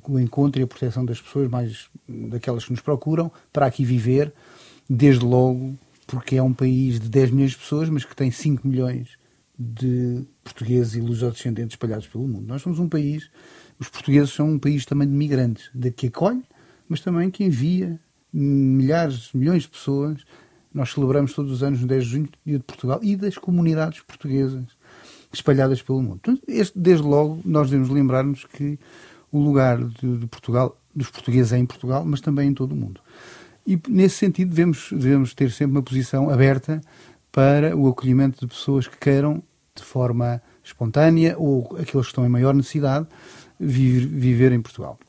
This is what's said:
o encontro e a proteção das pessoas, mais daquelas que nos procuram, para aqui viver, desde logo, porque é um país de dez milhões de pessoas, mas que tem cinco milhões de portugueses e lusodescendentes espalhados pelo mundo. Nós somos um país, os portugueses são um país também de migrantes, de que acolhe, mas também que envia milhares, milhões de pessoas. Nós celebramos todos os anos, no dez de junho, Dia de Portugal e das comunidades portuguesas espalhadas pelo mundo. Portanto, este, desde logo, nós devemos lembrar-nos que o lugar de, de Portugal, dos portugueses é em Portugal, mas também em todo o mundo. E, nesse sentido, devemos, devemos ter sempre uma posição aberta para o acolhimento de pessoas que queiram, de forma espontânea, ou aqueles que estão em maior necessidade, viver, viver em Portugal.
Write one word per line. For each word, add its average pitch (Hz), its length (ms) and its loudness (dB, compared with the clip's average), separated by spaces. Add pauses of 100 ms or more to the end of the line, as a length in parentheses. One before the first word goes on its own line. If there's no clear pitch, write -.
o 135 120 0
encontro 135 420 0
e - 20 0
a 123 40 -2
proteção 127 380 -6
das 120 160 -6
pessoas, 139 280 -4
mais 117 380 -6 (200)
daquelas 117 580 -8
que - 60 -8
nos 123 100 -6
procuram, 156 500 -2 (200)
para 139 140 0
aqui 131 180 -2
viver, 127 500 0 (560)
desde 127 340 6
logo, 127 540 2 (300)
porque 131 300 -4
é 131 40 2
um 127 120 2
país 127 460 0
de 110 100 -6
dez 131 200 4
milhões 135 220 2
de 131 60 -12
pessoas, 160 320 -4
mas 147 160 -4
que - 100 -20
tem 131 160 -2
cinco 139 360 -2
milhões 127 420 -2 (480)
de 123 680 -4 (180)
portugueses 117 520 -2
e 117 60 -4
lusodescendentes 117 720 -4
espalhados 110 340 -8
pelo 120 200 -8
mundo. 107 200 -8
Nós 131 140 -8
somos 165 180 -4
um 175 80 0
país, 151 420 -4 (480)
os - 120 -14
portugueses 143 440 2
são 151 180 -2
um 151 60 0
país 143 280 -2
também 143 220 0
de 139 60 0
migrantes, 135 600 0
de 127 160 -4
que 127 160 -4
acolhe, 214 340 -2 (460)
mas 165 140 -6
também 175 280 -2
que 185 140 -6
envia 170 560 -2 (320)
milhares, 139 1040 0
milhões 147 300 0
de - 60 -20
pessoas. 139 520 -6 (520)
Nós 139 200 -4
celebramos 139 400 0
todos 143 180 -6
os 127 100 -4
anos, 139 200 -2
no 127 60 -2
dez 131 180 0
de 117 60 -6
junho, 143 180 -2 (160)
Dia 147 120 -2
de 127 60 -8
Portugal - 400 -6
e 202 120 0
das 190 220 -4
comunidades 160 600 0
portuguesas 135 640 -4 (680)
espalhadas 135 520 2
pelo 135 180 -2
mundo. 101 180 -6
Portanto, 262 280 -2
este, 220 320 -2
desde 170 240 4
logo, 151 420 2
nós 151 240 2
devemos 131 220 2
lembrar-nos 135 540 2
que 143 340 -8 (520)
o 147 80 0
lugar 131 440 2
de, 120 340 -4
de 117 80 -8
Portugal, 123 500 -2 (200)
dos 131 160 -6
portugueses 120 420 2
é 123 60 2
em 123 80 2
Portugal, 131 360 -4
mas 151 180 -2
também 143 280 0
em 139 40 2
todo 135 180 -4
o 147 40 -6
mundo. 104 240 -8 (680)
E, 185 200 2
nesse 196 280 4
sentido, 185 340 0
devemos, 165 420 0
devemos 135 440 2
ter 131 160 0
sempre 139 260 0
uma 135 60 0
posição 135 480 -2
aberta 135 500 2 (500)
para 143 460 4
o 139 100 4
acolhimento 131 520 2
de 127 80 -8
pessoas 135 400 -4
que - 100 -20
queiram, 147 460 0 (320)
de - 80 -20
forma 120 580 -2 (220)
espontânea, 160 760 2
ou 135 420 0
aqueles 135 280 -2
que - 40 -14
estão 127 140 0
em 123 40 2
maior 127 260 4
necessidade, 143 500 0 (540)
viver, 127 480 2
viver 127 440 4
em 120 100 2
Portugal. - 360 -12 (120)